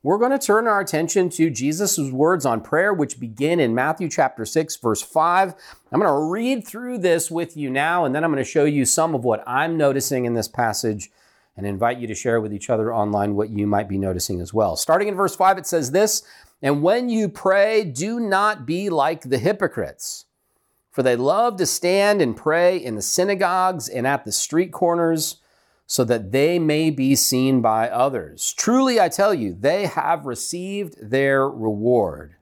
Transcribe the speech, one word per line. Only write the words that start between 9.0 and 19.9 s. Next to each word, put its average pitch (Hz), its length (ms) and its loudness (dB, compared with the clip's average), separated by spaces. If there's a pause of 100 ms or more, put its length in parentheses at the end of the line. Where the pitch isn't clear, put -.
of 123 120 -4
what 110 200 2
I'm 151 320 -2
noticing 135 480 0
in 120 100 -2
this 113 120 -2
passage 110 640 -4 (460)
and 101 100 -8
invite 107 320 -2
you 120 80 -8
to 110 80 -8
share 117 260 0
with 107 140 -6
each 101 160 -8
other 113 240 0
online 104 400 0
what 107 160 -2
you 104 160 -2
might 101 220 0
be 98 100 -4
noticing 92 420 -4
as 85 140 -10
well. 80 220 2
Starting 190 320 0
in 196 80 -4
verse 190 180 0
five, 190 240 2
it 170 80 -12
says 147 240 -2
this, 208 320 2 (400)
"And 143 180 2
when 226 280 2
you 220 200 0
pray, 202 540 2
do 185 380 -4
not 202 440 0
be 175 240 -2
like 156 340 0
the 127 160 0
hypocrites, - 880 -4 (680)